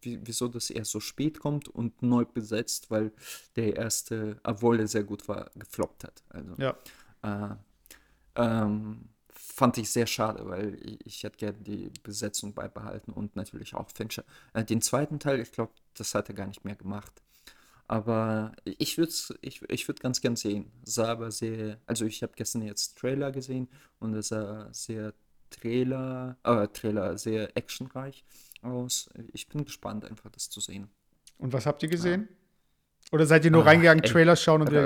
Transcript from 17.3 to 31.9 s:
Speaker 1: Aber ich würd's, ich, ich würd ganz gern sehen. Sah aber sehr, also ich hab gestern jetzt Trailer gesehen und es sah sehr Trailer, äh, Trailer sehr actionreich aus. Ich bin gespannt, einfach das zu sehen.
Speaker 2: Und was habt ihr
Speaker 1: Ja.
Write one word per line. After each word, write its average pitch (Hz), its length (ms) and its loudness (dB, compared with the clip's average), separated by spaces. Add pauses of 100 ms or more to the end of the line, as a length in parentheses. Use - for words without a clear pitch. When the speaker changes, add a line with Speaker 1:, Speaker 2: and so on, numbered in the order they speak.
Speaker 1:
Aber 110 640 0 (100)
ich - 340 -4
würd's, - 440 -2
ich, - 280 -14
ich - 200 -4
würd - 100 -6
ganz 127 220 -2
gern 120 160 0
sehen. 104 340 -4 (120)
Sah 113 280 -2
aber 117 200 -6
sehr, 110 460 -6 (100)
also 113 180 -2
ich 110 180 -6
hab - 140 -8
gestern 117 240 -6
jetzt - 360 -6
Trailer 135 360 -2
gesehen 131 340 -6 (320)
und 110 160 -4
es 107 140 -4
sah 107 440 -6
sehr 107 400 -8 (380)
Trailer, 127 920 -2
äh, 113 260 4
Trailer 101 500 -2
sehr 110 360 -2
actionreich 131 720 -8 (380)
aus. 123 460 -6 (240)
Ich - 160 -14
bin 147 160 -4
gespannt, 104 400 -10
einfach - 260 -18
das - 180 -12
zu 104 100 -14
sehen. 101 300 -10 (480)
Speaker 2:
Und 127 160 -6
was 131 140 -2
habt 147 160 -2
ihr 160 60 0
Speaker 1:
Ja. 175 60 0